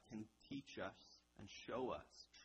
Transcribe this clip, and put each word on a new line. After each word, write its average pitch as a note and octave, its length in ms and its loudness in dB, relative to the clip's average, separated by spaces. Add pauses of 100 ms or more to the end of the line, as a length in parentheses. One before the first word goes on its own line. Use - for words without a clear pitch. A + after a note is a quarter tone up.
can A2 160 0 (240)
teach - 340 -2
us - 140 0 (420)
and G#2 80 -4 (200)
show A#2 240 6
us D2+ 140 2 (400)